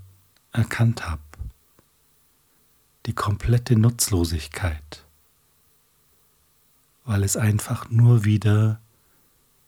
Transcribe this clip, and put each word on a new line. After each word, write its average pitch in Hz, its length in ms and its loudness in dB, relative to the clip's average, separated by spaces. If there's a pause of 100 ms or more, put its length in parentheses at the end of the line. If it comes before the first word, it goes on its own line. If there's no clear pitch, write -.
(520)
erkannt 117 560 -2
habe? 76 140 -8 (1800)
Die 113 80 -6
komplette 117 640 0
Nutzlosigkeit, 85 1300 -2 (2000)
weil 101 200 -2
es - 120 -2
einfach 107 540 -2
nur 117 340 6
wieder 107 560 2 (880)